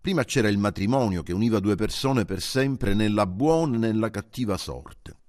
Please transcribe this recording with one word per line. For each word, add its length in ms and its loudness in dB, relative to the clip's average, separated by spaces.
Prima 240 0
c'era 240 2
il 80 2
matrimonio 680 0
che 120 -6
univa 260 2
due 140 2
persone 500 0
per 160 -6
sempre 540 0
nella 320 2
buona 500 0
e 20 0
nella 300 0
cattiva 480 -4
sorte. 640 -12